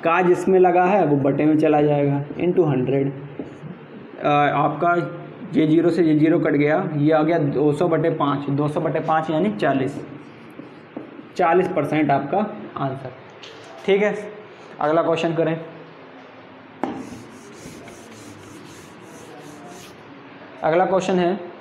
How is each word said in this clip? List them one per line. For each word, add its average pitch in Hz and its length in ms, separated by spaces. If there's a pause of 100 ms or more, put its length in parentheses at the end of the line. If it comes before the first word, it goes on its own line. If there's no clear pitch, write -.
का 170 200
जिसमें 180 360
लगा 180 260
है 190 200
वो 143 140
बटे 143 260
में 156 140
चला 151 220
जाएगा, 143 420 (140)
into 175 300
हंड्रेड। 135 440 (1080)
अ, - 80
आपका 151 680 (580)
ये 151 140
ज़ीरो 160 220
से 165 140
ये 156 120
ज़ीरो 160 240
कट 151 140
गया, 147 300 (120)
ये 147 160
आ 156 120
गया 170 160
दो 143 340
सौ 175 140
बटे 165 240
पाँच, 143 400
दो 143 160
सौ 156 140
बटे 156 200
पाँच 160 280
यानी 170 220
चालीस, 135 480 (1400)
चालीस 180 340
परसेंट 147 420
आपका 139 260 (400)
आंसर, 139 340 (760)
ठीक 196 180
है। 202 120 (640)
अगला 160 240
क्वेश्चन 165 300
करें, 160 260 (4000)
अगला 165 220
क्वेश्चन 185 340
है 180 200 (220)